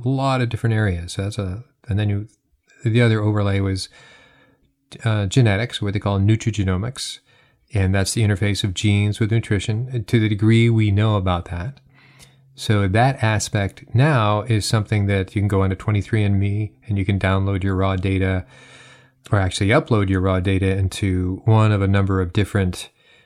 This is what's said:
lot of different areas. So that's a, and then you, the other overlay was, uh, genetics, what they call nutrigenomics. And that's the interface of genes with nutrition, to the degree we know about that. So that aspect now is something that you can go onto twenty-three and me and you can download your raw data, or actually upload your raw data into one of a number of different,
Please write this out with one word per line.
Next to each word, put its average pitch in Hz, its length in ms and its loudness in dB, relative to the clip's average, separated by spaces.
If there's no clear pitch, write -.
lot 135 360 0
of 120 80 0
different 113 260 -2
areas. 90 380 -2
So 98 100 -6
that's 101 160 -6
a, 98 240 -6
and 101 120 0
then 104 80 0
you, 101 180 -2
the 117 160 2
other 110 220 4
overlay 101 380 2
was, 95 280 -2
uh, 107 220 0
genetics, 110 540 0
what 104 120 -4
they 98 80 -4
call 101 180 0
nutrigenomics. 104 1040 -2
And 95 200 2
that's 98 200 0
the 117 80 0
interface 101 420 0
of 98 80 -2
genes 104 480 0
with 107 100 0
nutrition, 113 760 -2
to 120 120 0
the 107 120 2
degree 113 400 4
we 110 200 2
know 104 260 2
about 92 340 -2
that. 90 300 -8
So 101 340 0
that 113 340 2
aspect 104 640 -2
now 117 460 2
is 107 240 -2
something 104 400 0
that 98 320 -2
you 101 60 0
can 104 60 0
go 98 120 2
onto 95 160 0
twenty-three 104 480 -2
and 98 160 2
me 101 320 -2
and 101 100 -2
you 95 80 -2
can 98 140 0
download 98 440 0
your 98 120 0
raw 95 220 0
data, 95 500 -2
or 104 80 2
actually 98 300 0
upload 110 400 2
your 95 140 0
raw 92 180 0
data 95 380 0
into 92 640 -2
one 110 260 4
of 101 120 0
a 98 40 0
number 98 360 2
of 87 100 -4
different, 95 560 -2